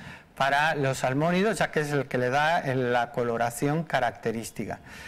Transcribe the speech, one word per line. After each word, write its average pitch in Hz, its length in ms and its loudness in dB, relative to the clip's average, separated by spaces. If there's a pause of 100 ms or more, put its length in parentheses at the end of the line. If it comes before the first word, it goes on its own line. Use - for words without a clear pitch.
(360)
para 143 380 2
los 135 240 0
salmónidos, 175 600 2
ya 160 120 0
que 160 100 0
es 147 120 -2
el 135 140 0
que 131 120 -2
le 123 120 2
da 151 300 2
el, 127 320 0
la 120 200 2
coloración 120 720 0
característica. 113 960 -4 (280)